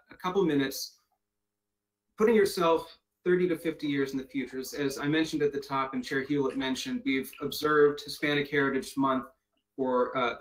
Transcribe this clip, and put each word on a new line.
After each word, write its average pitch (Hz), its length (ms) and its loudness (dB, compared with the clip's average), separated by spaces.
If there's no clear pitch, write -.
a - 60 -20
couple 185 280 0
minutes 139 540 0
putting 226 180 6
yourself 170 600 2
thirty 180 240 2
to 165 80 0
fifty 156 320 -6
years 139 260 0
in 135 40 -4
the 131 80 -6
future. 131 340 -6
As, 131 140 -10
as 143 240 -4
I 143 100 -4
mentioned 156 360 0
at 143 100 2
the 139 60 -4
top, 135 340 -4
and 127 100 -4
Chair 135 200 -2
Hewlett 139 340 0
mentioned, 131 480 -4
we've 135 340 -2
observed 147 640 2
Hispanic 143 460 -2
Heritage 135 480 0
Month 131 280 2
for, 127 400 0
uh, 120 240 0